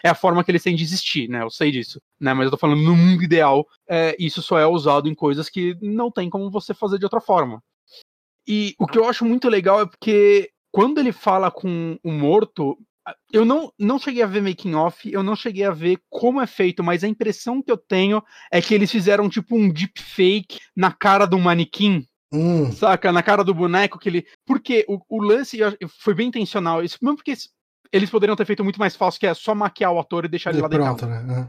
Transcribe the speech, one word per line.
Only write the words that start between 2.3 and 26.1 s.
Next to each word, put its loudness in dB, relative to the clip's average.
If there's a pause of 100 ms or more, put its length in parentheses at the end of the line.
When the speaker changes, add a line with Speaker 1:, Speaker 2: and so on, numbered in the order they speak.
Speaker 1:
Mas 0
eu 0
tô 0
falando 2
no 4
mundo 6
ideal, 4 (220)
é, 0
isso -6
só -2
é 4
usado 2
em -2
coisas -2
que -4
não -4
tem -6
como -6
você -8
fazer -4
de -2
outra -4
forma. 0 (840)
E -2
o 0
que 0
eu 4
acho -2
muito 0
legal 4
é 0
porque 4 (220)
quando 2
ele 0
fala 0
com -6
o -6
morto, 0 (540)
eu 4
não, 0
não 0
cheguei -2
a 4
ver -2
making -4
of, -4
eu -2
não -2
cheguei -4
a 2
ver -2 (100)
como -2
é -2
feito, -2
mas -2
a -2
impressão -4
que -10
eu 2
tenho 0 (280)
é 2
que 0
eles 2
fizeram, 2
tipo, -4
um 4
deepfake -2 (160)
na 2
cara 2
do 2
manequim, 0 (260)
Speaker 2:
Hum. 0
Speaker 1:
saca? 0
Na 2
cara 2
do 0
boneco 0
que -8
ele, -4 (200)
porque 0
o, -6
o -6
lance 0 (420)
foi 0